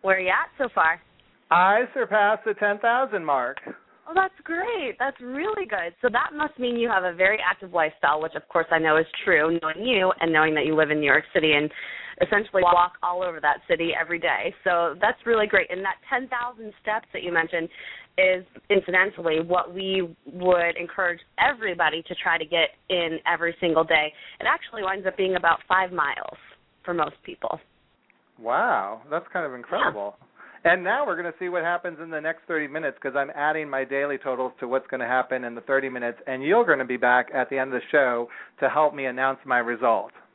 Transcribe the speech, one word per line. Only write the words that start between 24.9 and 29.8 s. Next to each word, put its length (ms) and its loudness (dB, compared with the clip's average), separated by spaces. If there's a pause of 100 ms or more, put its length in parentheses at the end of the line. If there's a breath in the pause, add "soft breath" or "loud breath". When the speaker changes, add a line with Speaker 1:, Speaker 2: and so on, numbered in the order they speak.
Speaker 1:
up 100 -6
being 200 0
about 300 2
five 240 2
miles 460 -4 (480)
for 80 -4
most 300 -2
people. 360 -8 (800)
Speaker 2:
Wow, 720 0
that's 240 -6
kind 140 -4
of 80 -8
incredible. 600 -4 (480 loud breath)